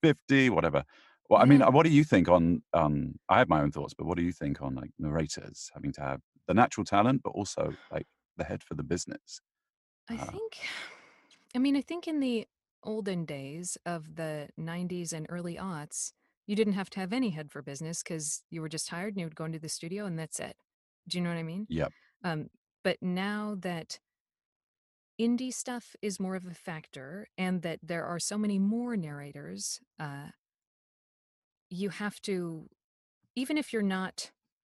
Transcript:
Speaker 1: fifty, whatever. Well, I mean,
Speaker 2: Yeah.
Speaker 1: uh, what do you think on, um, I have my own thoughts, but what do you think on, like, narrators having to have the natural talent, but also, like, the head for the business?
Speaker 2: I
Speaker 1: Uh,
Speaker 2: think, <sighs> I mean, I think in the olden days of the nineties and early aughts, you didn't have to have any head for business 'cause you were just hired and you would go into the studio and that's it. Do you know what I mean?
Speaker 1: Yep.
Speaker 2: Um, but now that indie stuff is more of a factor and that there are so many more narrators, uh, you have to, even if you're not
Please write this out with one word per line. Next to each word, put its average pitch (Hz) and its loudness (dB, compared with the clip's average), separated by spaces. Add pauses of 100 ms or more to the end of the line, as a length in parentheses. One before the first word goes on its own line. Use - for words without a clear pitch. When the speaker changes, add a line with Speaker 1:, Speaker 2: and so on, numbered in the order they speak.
Speaker 1:
fifty, 139 6
whatever. 80 4 (460)
Well, - 10
I 123 10
mean, 135 12
Speaker 2:
Yeah. - 8
Speaker 1:
uh, - 8
what 151 8
do - 6
you 147 8
think 87 6
on, 85 6 (100)
um, 73 2 (140)
I 98 8
have 127 6
my 78 6
own 73 2
thoughts, 73 -6
but 78 -6
what 85 0
do 87 2
you 87 2
think 69 -6
on, 67 -4
like, 62 -10
narrators - -4
having 71 -6
to 76 -10
have 67 -4 (260)
the 90 -2
natural 110 4
talent, 107 2
but - -4
also, 78 -4 (140)
like, 80 -6 (300)
the 80 -4
head 78 -8
for - -10
the 73 -6
business? - -6 (680)
Speaker 2:
I 233 -8
Speaker 1:
Uh, - -
Speaker 2:
think, - -10 (420)
<sighs> - -20
I 247 0
mean, 277 4
I 277 2
think 339 -8
in 311 0
the 240 0 (360)
olden 196 -4
days 147 -8
of 160 -8
the 156 -8
nineties 170 -6
and 156 -8
early 175 -8
aughts, 160 -8 (340)
you 202 -2
didn't 208 4
have 190 -2
to - -8
have 185 -4
any 247 0
head 151 -8
for 147 -12
business 143 -8
'cause 156 -6
you 165 -8
were 156 -6
just 156 -6
hired 185 -6
and 196 -4
you 165 -4
would 156 -10
go 160 -8
into 160 -6
the 156 -10
studio 196 -6
and 165 -4
that's - -8
it. - -10 (500)
Do 180 -4
you 180 0
know 175 0
what 170 -2
I 165 -6
mean? 180 -8
Speaker 1:
Yep. 151 -2 (300)
Speaker 2:
Um, 160 -4 (340)
but - -2
now 208 -4
that 175 -6 (1200)
indie 240 0
stuff - -10
is 208 -4
more 190 -4
of 185 -8
a 180 -14
factor 160 -12 (100)
and 185 0
that 165 -4
there 165 -4
are 170 -4
so 202 -4
many 208 2
more 226 0
narrators, 147 -8 (180)
uh, 143 -10 (1400)
you 185 -4
have 208 -8
to, 175 -6 (680)
even 269 -2
if 277 -4
you're 220 0
not 190 -4 (320)